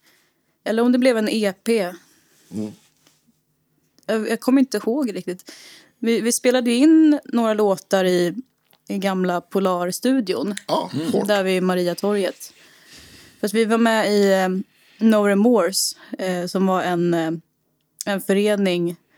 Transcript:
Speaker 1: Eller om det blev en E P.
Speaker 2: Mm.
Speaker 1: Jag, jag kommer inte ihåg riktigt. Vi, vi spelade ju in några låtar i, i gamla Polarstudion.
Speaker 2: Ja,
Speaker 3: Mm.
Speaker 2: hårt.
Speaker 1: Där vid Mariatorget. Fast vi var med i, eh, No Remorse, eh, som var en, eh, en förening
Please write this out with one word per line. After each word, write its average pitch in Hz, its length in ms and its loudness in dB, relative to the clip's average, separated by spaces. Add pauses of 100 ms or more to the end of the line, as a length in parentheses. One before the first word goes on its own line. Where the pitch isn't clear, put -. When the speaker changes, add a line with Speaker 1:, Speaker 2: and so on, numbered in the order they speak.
(640)
Speaker 1:
Eller 226 180 0
om 247 100 4
det 254 60 4
blev 247 200 2
en 214 100 0
E 208 240 0 (120)
P. 226 280 0 (580)
Speaker 2:
Mm. 107 220 -8 (1300)
Speaker 1:
Jag, 220 220 -4
jag 220 120 -4
kommer 269 200 2
inte 254 160 0
ihåg 226 380 -4
riktigt. 180 380 -10 (460)
Vi, 226 220 0
vi 233 120 -2
spelade 247 380 0
ju 233 60 2
in 311 480 6
några 226 300 0
låtar 196 500 0
i, 175 300 2 (540)
i 202 100 -6
gamla 185 420 -2
Polarstudion. 185 1120 -2 (120)
Speaker 2:
Ja, - 280 -2
Speaker 3:
Mm. 302 180 -4
Speaker 2:
hårt. 196 160 -2
Speaker 1:
Där 202 160 0
vid 185 180 0
Mariatorget. 185 880 -2 (880)
Fast 202 140 -4
vi 226 100 2
var 226 140 0
med 220 340 2
i, 202 200 4
eh, 190 160 2 (500)
No 220 180 4 (100)
Remorse, 202 680 2 (220)
eh, 180 280 -6
som 190 200 -2
var 185 160 0
en, 175 320 0
eh, 165 160 -2 (760)
en 196 140 -4
förening 196 760 0 (220)